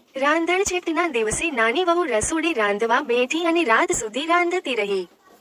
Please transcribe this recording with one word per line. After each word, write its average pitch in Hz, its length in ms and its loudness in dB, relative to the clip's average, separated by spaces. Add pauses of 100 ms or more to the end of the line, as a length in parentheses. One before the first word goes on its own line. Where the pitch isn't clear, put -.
(160)
રાંધણછઠના 339 920 0
દિવસે 233 420 -2
નાની 240 340 0
વહુ 349 200 2
રસોડે 302 480 0
રાંધવા 220 480 0
બેઠી 254 440 0
અને 330 200 2
રાત 294 280 2
સુધી 285 340 -4
રાંધતી 349 480 0
રહી. 196 340 -2 (320)